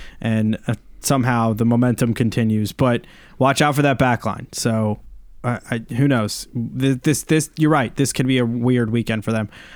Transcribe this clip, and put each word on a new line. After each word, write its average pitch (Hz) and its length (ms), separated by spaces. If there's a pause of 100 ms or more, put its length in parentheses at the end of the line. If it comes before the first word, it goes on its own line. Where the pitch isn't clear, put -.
(200)
and, 110 460
uh, 120 80 (260)
somehow 120 520
the 110 120
momentum 120 480
continues. 110 600
But 120 320 (340)
watch 131 240
out 147 140
for 147 60
that 139 160
back 123 280
line. - 240
So, 110 480 (460)
uh, 120 160 (100)
I, 120 80 (160)
who 143 140
knows? 113 400 (300)
Th-, 131 220
this, 151 220
this, 156 340
you're 156 140
right. 139 240
This 135 180
could 131 140
be 131 120
a 123 60
weird 120 460
weekend 113 340
for 113 60
them. 110 180 (280)